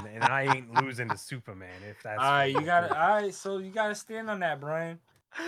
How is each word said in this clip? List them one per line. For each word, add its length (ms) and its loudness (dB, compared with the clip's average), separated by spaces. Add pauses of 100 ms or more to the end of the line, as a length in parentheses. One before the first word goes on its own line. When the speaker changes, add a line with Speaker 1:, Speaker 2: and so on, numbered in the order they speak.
(140)
Speaker 1:
and 100 -4
I 200 4
ain't 300 2
Speaker 2:
<laughs> 100 4
Speaker 1:
losing 260 -4
to 80 -4
Superman 720 -12
if 140 -16
that's 180 -4
Speaker 2:
All 80 6
right, 240 4
Speaker 1:
what 60 2
Speaker 2:
you 60 0
Speaker 1:
it 0 -
Speaker 2:
gotta, 220 6
Speaker 1:
is. 40 -6
Speaker 2:
all 160 2
right, 260 2
so 260 -6
you 120 -10
gotta 240 0
stand 340 -8
on 120 -4
that, 180 0
Brian. 400 -4 (480)